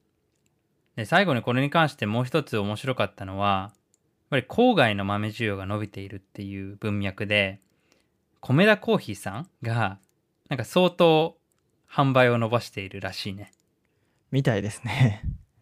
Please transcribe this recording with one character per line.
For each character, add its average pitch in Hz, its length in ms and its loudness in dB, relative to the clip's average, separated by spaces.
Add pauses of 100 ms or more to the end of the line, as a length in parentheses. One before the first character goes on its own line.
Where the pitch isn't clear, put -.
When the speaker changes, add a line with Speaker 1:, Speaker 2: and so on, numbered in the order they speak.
(960)
Speaker 1:
で、 113 100 -6
最 185 200 4
後 165 80 0
に 117 80 0
こ 123 120 -2
れ 127 80 2
に 139 80 0
関 156 200 2
し - 60 -14
て - 100 -4
も 110 160 0
う 123 40 0
一 143 180 0
つ - 140 -4
面 104 180 -2
白 127 200 -4
か 110 100 0
っ - 100 -8
た 98 100 -12
の 95 140 -8
は、 101 100 0
や 95 180 0
っ - 40 -18 (580)
ぱ 151 80 -2
り 123 60 0
郊 247 320 2
外 117 200 4
の 98 100 -2
豆 104 240 -2
需 113 160 -4
要 101 120 -2
が 95 80 -8
伸 104 140 -4
び 104 100 -6
て 101 120 -14
い 98 80 -14
る 101 80 -14
っ - 20 -12
て - 240 -16
い 98 280 -10
う 101 60 -18
文 101 220 -4
脈 98 280 -6
で、 101 320 2 (800)
米 151 260 4
田 214 120 6
コ 226 180 -2
ー - 20 2
ヒ - 160 -6
ー - 20 -8
さ - 160 -10
ん 123 180 -10 (120)
が、 113 380 -4 (500)
な 147 60 -4
ん - 20 -8
か 113 80 -6
相 180 260 2
当 165 460 4 (520)
販 135 240 2
売 127 160 6
を 120 80 2
伸 117 120 0
ば 117 120 0
し - 80 -14
て - 120 -12
い 95 80 -12
る 98 100 -12
ら 95 140 -8
し - 160 -10
い 98 40 -10
ね。 98 180 -16 (800)
Speaker 2:
み 135 120 0
た 127 140 2
い - 40 -2
で 104 80 -4
す - 140 -14
ね。 117 400 0 (380)